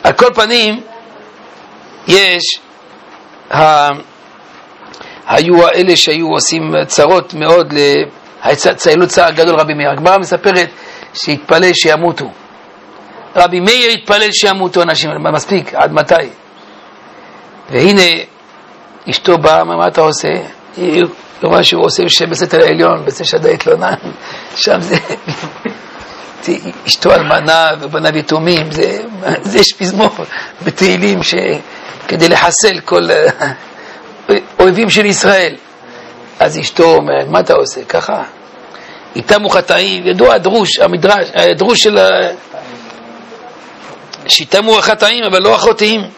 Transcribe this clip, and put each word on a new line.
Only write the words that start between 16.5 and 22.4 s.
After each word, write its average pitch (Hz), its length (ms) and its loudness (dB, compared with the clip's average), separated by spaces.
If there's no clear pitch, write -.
והנה, 170 540 2
אשתו 170 280 0
באה, 156 260 2
מה, 170 120 -4
מה 170 120 0
אתה 170 140 0
עושה? 156 260 0
היא, 180 160 -2
היא 175 100 2
רואה 170 200 2
שהוא 165 220 0
עושה 170 240 0
שם 170 200 0
בסתר 165 340 0